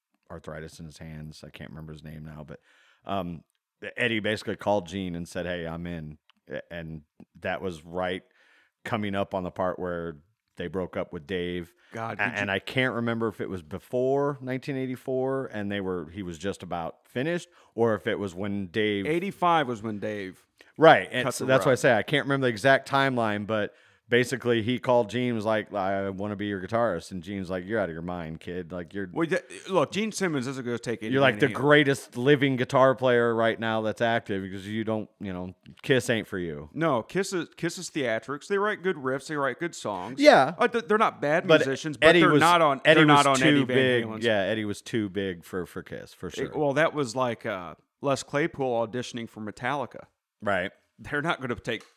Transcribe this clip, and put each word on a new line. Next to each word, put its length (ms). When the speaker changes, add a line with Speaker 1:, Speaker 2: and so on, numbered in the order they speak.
Speaker 1:
arthritis 500
in 60
his 120
hands. 480
I 40
can't 200
remember 240
his 100
name 220
now, 200
but, 140
um, 400
Eddie 240
basically 380
called 300
Gene 280
and 100
said, 200
"Hey, 200
I'm 220
in." 300
A-, 240
and 300
that 200
was 240
right 380
coming 320
up 180
on 100
the 80
part 280
where 380
they 100
broke 300
up 160
with 140
Dave. 460
Speaker 2:
God, 260
Speaker 1:
A-, 60
Speaker 2:
did 80
you 80
Speaker 1:
and 100
I 80
can't 360
remember 340
if 100
it 100
was 120
before 800
nineteen 340
eighty-four 800
and 180
they 80
were, 300
he 140
was 140
just 260
about 440
finished, 400
or 200
if 120
it 120
was 160
when 320
Dave 380
Speaker 2:
Eighty-five 640
was 140
when 180
Dave 440
Speaker 1:
Right. 340
And 140
Speaker 2:
cut 100
Speaker 1:
so 100
Speaker 2:
the 40
Speaker 1:
that's 160
why 60
I 20
Speaker 2:
rug. 60
Speaker 1:
say 140
I 100
can't 220
remember 220
the 40
exact 380
timeline, 580
but 260
basically 520
he 180
called 300
Gene, 260
was 80
like, 300
"I 380
wanna 260
be 80
your 200
guitarist." 460
And 100
Gene's 280
like, 160
"You're 140
out 100
of 40
your 80
mind, 380
kid. 320
Like, 220
you're" 180
Speaker 2:
Well, 160
th-, 140
look, 240
Gene 220
Simmons 340
isn't 160
gonna 160
take 220
Speaker 1:
"You're, 180
like, 140
Speaker 2:
anything 160
Speaker 1:
the 100
Speaker 2:
he 20
Speaker 1:
greatest 540
living 400
guitar 400
player 400
right 240
now 220
that's 180
active 440
because 220
you 200
don't, 240
you 140
know, 220
Kiss 280
ain't 180
for 100
you." 360
Speaker 2:
No, 300
Kiss 300
is, 240
Kiss 200
is 120
theatrics. 580
They 100
write 240
good 140
riffs. 320
They 80
write 240
good 160
songs. 460
Speaker 1:
Yeah. 360
Speaker 2:
Uh, 120
th-, 180
they're 100
not 220
bad 260
Speaker 1:
But 160
Speaker 2:
musicians, 360
but 100
Speaker 1:
Eddie 140
Speaker 2:
they're 100
Speaker 1:
was, 80
Speaker 2:
not 220
on, 240
Speaker 1:
Eddie 140
Speaker 2:
they're 80
not 200
Speaker 1:
was 140
Speaker 2:
on 60
Eddie 140
Speaker 1:
too 40
Speaker 2:
Van 100
Speaker 1:
big. 300
Speaker 2:
Halen's. 200
Speaker 1:
Yeah, 140
Eddie 260
was 160
too 280
big 340
for, 220
for 180
Kiss, 300
for 140
Speaker 2:
It, 80
Speaker 1:
sure. 200
Speaker 2:
well, 180
that 200
was 200
like, 320
uh, 300
Les 220
Claypool 640
auditioning 400
for 140
Metallica. 640
Speaker 1:
Right. 300
Speaker 2:
They're 220
not 200
gonna 140
take 280